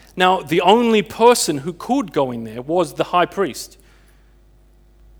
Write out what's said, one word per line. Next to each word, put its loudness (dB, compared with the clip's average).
Now, 2
the -2
only 4
person 2
who -8
could -6
go -2
in -10
there -14
was -2
the -2
high 0
priest. -8